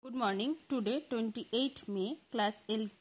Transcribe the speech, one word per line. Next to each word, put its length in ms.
Good 180
morning. 280
Today, 280
twenty-eight 680
May, 160
class 240
L 100